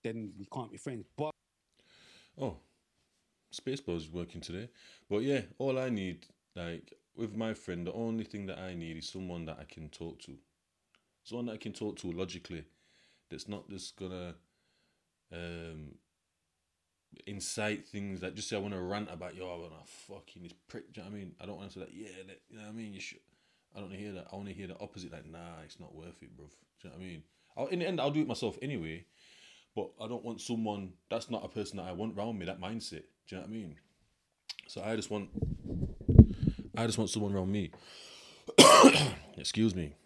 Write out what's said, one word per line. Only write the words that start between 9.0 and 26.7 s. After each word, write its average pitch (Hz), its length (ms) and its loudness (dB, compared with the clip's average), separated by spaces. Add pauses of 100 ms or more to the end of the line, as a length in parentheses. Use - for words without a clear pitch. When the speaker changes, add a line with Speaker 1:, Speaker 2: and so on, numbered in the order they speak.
Speaker 2:
someone 87 380 -6
that 78 120 -8
I 78 60 -14
can 76 260 -14
talk - 300 -12
to. 69 180 -16 (880)
Someone 120 220 -6
that 110 80 -6
I - 20 -12
can 104 160 -8
talk 104 260 -6
to 90 140 -6
logically. 85 520 -6 (640)
That's - 200 -12
not 104 200 -10
just 98 280 -12
gonna, 90 400 -8 (960)
um, 82 680 -10 (1300)
incite 104 640 -4
things 101 320 -6
that 90 160 -6
just 104 120 -8
say, 113 80 -2
"I 98 40 0
wanna 98 200 -6
rant 98 300 -4
about, 90 240 -10
yo, 90 180 -8
I 87 40 -8
wanna 80 280 -14
fucking - 600 -18
this 85 80 -16 (160)
prick." - 240 -14
Do 107 80 -12
you 85 60 -12
know 98 40 -12
what 104 60 -10
I 101 80 -8
mean? 87 160 -14
I 95 60 -12
don't 98 100 -10
wanna 98 160 -12
say 92 80 -12
that, 82 120 -12
"Yeah, 95 360 -14
that," 95 200 -20
you - 80 -20
know 107 60 -16
what 107 60 -14
I 107 40 -14
mean? 107 220 -10
You 95 60 -12
should, - 200 -12 (540)
I 101 60 -12
don't 95 100 -10
wanna 95 100 -10
hear 104 120 -8
that. 90 200 -10
I 95 40 -10
wanna 101 160 -8
hear 92 160 -10
the 90 100 -12
opposite, 92 320 -12
like, 76 160 -14
"Nah, 82 360 -14
it's 78 180 -20
not 85 120 -16
worth 85 300 -16
it, - 140 -20
bruv." 73 140 -20
Do - 40 -20 (300)